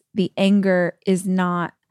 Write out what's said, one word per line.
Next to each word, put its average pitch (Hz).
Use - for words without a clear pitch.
the 190
anger 190
is 185
not 180